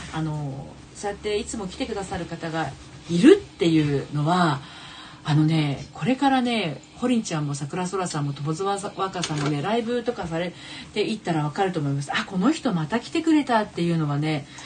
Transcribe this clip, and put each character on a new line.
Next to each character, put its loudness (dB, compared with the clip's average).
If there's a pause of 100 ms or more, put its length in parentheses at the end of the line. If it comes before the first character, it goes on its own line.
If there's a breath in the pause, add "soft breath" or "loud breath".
(120 loud breath)
あ -4
の、 -6 (300)
そ -8
う -2
や -8
っ -14
て -2
い -2
つ -8
も -4
来 -10
て -4
く -6
だ -4
さ -6
る -6
方 -8
が -2 (360)
い 2
る 12
っ 10
て 0
い 4
う -6
の 0
は、 4 (600 loud breath)
あ 2
の 6
ね、 2
こ -8
れ 4
か 4
ら 4
ね、 -2 (140)
ホ -2
リ 4
ン 2
ち -4
ゃ 0
ん 0
も -2
桜 -4
空 -2
さ -4
ん 0
も -2
友 -4
沢 -2 (160)
若 -4
さ -4
ん -2
も 0
ね、 0
ラ 0
イ 0
ブ -2
と -2
か -6
さ -2
れ -4 (420 loud breath)
て 0
い -2
っ -6
た -2
ら 2
わ -2
か 0
る 0
と -2
思 2
い 2
ま 0
す。 -6
あ、 -2
こ -2
の 6
人 0
ま 0
た 0
来 -8
て 0
く 2
れ 6
た 4
っ -2
て -4
い 2
う 2
の 2
は 0
ね、 0 (180 loud breath)